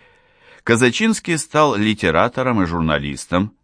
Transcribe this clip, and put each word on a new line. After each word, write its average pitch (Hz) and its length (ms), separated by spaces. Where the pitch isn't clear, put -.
Казачинский 127 760
стал 147 380
литератором 107 840
и 87 40
журналистом 80 960